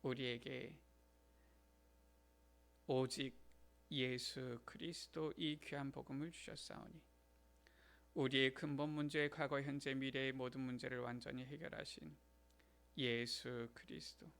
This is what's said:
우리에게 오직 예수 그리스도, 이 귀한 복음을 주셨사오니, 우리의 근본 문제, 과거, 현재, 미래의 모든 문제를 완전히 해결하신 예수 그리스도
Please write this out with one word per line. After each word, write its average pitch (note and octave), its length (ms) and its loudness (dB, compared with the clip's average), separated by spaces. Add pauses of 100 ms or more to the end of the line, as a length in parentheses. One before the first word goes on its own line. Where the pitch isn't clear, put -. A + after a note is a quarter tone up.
우리에게 B2+ 720 0 (2000)
오직 C3 500 4 (560)
예수 B2+ 760 0
그리스도, - 720 -2
이 D3+ 260 2
귀한 C#3 280 -2
복음을 C#3 400 -2
주셨사오니, - 680 -10 (1120)
우리의 C3+ 380 6
근본 D3 360 0
문제, D3 400 2
과거, C#3+ 320 2
현재, C#3 320 0
미래의 C3+ 400 2
모든 C3 280 -2
문제를 B2+ 380 -2
완전히 B2 460 -4
해결하신 - 680 -8 (840)
예수 A#2+ 760 2
그리스도 - 560 -12 (100)